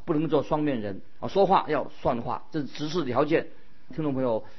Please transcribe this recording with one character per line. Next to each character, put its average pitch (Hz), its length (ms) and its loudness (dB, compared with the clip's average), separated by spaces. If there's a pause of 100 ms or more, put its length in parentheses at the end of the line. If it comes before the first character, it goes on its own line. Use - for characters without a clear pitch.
不 170 80 2
能 156 140 2
做 143 140 4
双 151 200 0
面 139 180 0
人 101 220 -4 (180)
啊， 117 80 -4
说 196 160 4
话 180 240 6
要 139 220 0 (100)
算 123 220 0
话， 117 280 -4
这 160 100 -2
是 139 60 -4
执 147 220 -4
事 175 120 0
的 147 60 -2
条 123 180 2
件。 151 240 2 (460)
听 156 80 -4
众 147 120 0
朋 131 80 0
友， 113 220 0 (140)